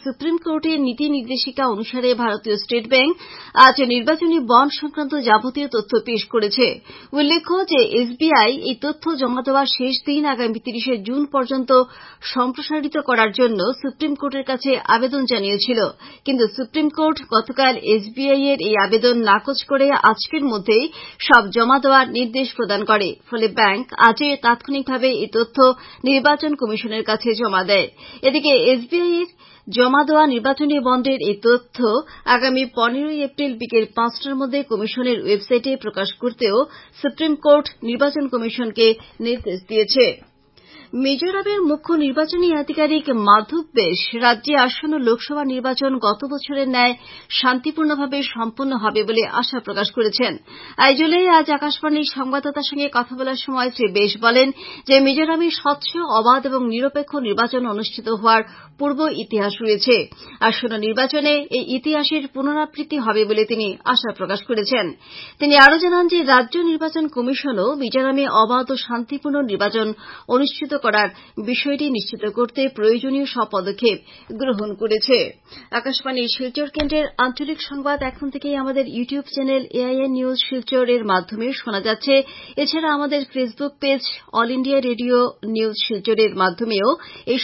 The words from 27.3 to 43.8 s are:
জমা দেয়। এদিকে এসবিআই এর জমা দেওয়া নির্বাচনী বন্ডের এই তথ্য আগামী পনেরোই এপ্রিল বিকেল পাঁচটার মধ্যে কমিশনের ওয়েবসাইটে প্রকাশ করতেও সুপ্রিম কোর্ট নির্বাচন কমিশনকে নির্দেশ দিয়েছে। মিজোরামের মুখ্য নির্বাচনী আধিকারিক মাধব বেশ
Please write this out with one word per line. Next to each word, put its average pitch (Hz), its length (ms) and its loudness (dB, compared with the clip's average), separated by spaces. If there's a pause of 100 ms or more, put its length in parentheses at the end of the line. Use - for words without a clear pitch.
জমা 208 300 0
দেয়। 190 220 2 (360)
এদিকে 285 300 2 (140)
এসবিআই 262 480 0
এর 349 140 -2 (380)
জমা 247 380 2
দেওয়া 302 220 4
নির্বাচনী 269 540 0
বন্ডের 254 420 0
এই 196 200 -2
তথ্য 240 360 2 (480)
আগামী 254 360 2 (120)
পনেরোই 269 480 -2
এপ্রিল 277 360 -4
বিকেল 233 260 0 (100)
পাঁচটার 233 420 -4
মধ্যে 269 260 -2
কমিশনের 226 580 -2
ওয়েবসাইটে 226 560 0
প্রকাশ 208 380 -6
করতেও 233 420 -2 (400)
সুপ্রিম 302 400 -2
কোর্ট 294 300 4 (160)
নির্বাচন 285 460 -2
কমিশনকে 226 580 0 (340)
নির্দেশ 226 460 -4
দিয়েছে। 214 400 2 (920)
মিজোরামের 370 640 -2
মুখ্য 302 340 -2
নির্বাচনী 311 580 0
আধিকারিক 302 520 0 (140)
মাধব 214 440 4 (100)
বেশ 180 260 2 (200)